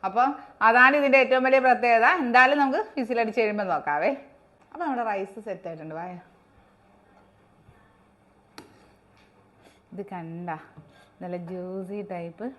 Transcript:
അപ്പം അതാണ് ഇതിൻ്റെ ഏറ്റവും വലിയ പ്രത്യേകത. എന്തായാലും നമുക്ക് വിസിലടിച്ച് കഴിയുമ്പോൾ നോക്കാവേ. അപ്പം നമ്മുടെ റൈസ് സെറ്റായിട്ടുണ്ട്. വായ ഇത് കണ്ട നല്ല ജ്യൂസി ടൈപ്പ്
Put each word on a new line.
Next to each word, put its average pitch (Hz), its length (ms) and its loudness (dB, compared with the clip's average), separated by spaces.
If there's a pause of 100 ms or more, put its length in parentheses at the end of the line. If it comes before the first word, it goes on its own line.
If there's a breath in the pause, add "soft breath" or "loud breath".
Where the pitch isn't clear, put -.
അപ്പം 240 220 0 (380 loud breath)
അതാണ് 254 340 8
ഇതിൻ്റെ 269 220 6
ഏറ്റവും 254 240 2
വലിയ 262 200 6
പ്രത്യേകത. 233 400 4 (160)
എന്തായാലും 254 400 4
നമുക്ക് 285 180 -2 (160)
വിസിലടിച്ച് 233 440 -2
കഴിയുമ്പോൾ 208 320 -2
നോക്കാവേ. 151 380 -2 (600)
അപ്പം 339 140 -10
നമ്മുടെ 240 260 -4
റൈസ് 196 360 -10
സെറ്റായിട്ടുണ്ട്. 160 520 -12
വായ 180 180 -14 (3750 soft breath)
ഇത് 185 180 -14
കണ്ട 170 400 -12 (720 soft breath)
നല്ല 180 140 -10 (120)
ജ്യൂസി 185 500 -12 (120)
ടൈപ്പ് 170 360 -12 (120)